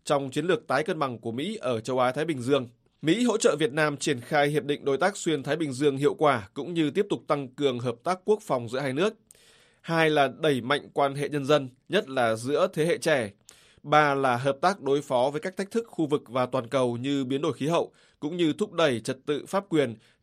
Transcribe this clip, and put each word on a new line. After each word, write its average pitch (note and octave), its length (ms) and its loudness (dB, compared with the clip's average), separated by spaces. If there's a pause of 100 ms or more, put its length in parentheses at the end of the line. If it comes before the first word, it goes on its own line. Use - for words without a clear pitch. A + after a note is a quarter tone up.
trong C#3 280 -2
chiến D3 140 -2
lược F3+ 220 0
tái C3+ 160 0
cân F3 160 -4
bằng B2+ 200 -4
của A#2 120 -6
Mỹ D#3 240 -6
ở A#2+ 240 -4
châu B2+ 200 -4
Á-Thái B2+ 260 0
Bình D3+ 160 -4
Dương. B2+ 260 0 (340)
Mỹ F3+ 220 2
hỗ A3+ 140 2
trợ G3+ 220 4
Việt C#3+ 140 0
Nam D3+ 240 0
triển C#3+ 240 -2
khai D3 260 2
Hiệp D3 160 0
định C#3+ 220 -4
Đối C#3 120 2
tác F#3 200 0
Xuyên D3+ 260 -2
Thái C#3+ 120 -2
Bình D#3 180 -4
Dương C3+ 240 2
hiệu C#3 160 2
quả C3 400 2
cũng C#3+ 200 -8
như D#3 180 0
tiếp F#3+ 180 0
tục C#3 180 -4
tăng C#3+ 200 0
cường B2+ 320 -2
hợp A#2+ 240 -4
tác F#3 220 -2
quốc G#3+ 160 2
phòng A#2+ 280 -4
giữa B2+ 100 -4
hai C3+ 140 -4
nước. F#3+ 200 0 (680)
Hai E3 260 2
là C#3 300 4
đẩy D3 220 2
mạnh B2+ 320 -2
quan C#3 220 0
hệ C#3+ 140 -4
nhân C#3+ 160 -4
dân, C3+ 240 2 (200)
nhất C3+ 200 0
là A#2+ 260 2
giữa C#3+ 380 0
thế D#3 120 0
hệ E3+ 120 0
trẻ. B2+ 340 0 (500)
Ba D3 340 4
là C3 220 2
hợp C#3 240 0
tác F#3 200 0
đối C#3 200 2
phó C3 280 2
với D3+ 120 -6
các F#3+ 160 -8
thách G3 140 -6
thức A#3 160 -2
khu - 180 -4
vực C#3 220 0
và B2+ 180 0
toàn B2 220 -4
cầu B2 300 0
như C#3 280 -2
biến C3+ 160 -2
đổi E3 120 0
khí C3 140 -4
hậu, E3 240 0 (280)
cũng D#3 180 -6
như D#3+ 160 2
thúc G#3 200 -4
đẩy D#3 260 2
trật B2+ 260 -6
tự D3 200 -4
pháp G3 240 -4
quyền C3+ 260 0 (280)